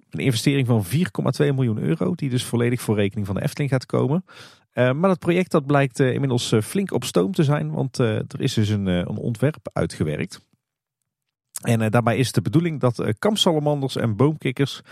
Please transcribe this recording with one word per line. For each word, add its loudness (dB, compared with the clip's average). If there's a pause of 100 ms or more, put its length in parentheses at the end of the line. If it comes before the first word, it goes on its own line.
een -8
investering 0
van 4
vier 0
komma -4
twee 2
miljoen 0
euro, -2
die -4
dus -2
volledig -2
voor 0
rekening 0
van -2
de -4
Efteling -2
gaat 0
komen. 0 (460)
Eh, 2
maar 2
dat 0
project 0
dat 2
blijkt, 2
eh, 2
inmiddels, -2
eh, 4
flink -4
op -2
stoom 0
te 2
zijn, 0
want, -4
eh, 2
er -6
is 0
dus 2
een, 0
eh, 2
een -2 (100)
ontwerp -2
uitgewerkt. -4 (1160)
En, 0
eh, 0
daarbij 2
is 0
de 0
bedoeling 0
dat, 0
eh, 0
kampsalamanders 0
en 0
boomkikkers 0 (100)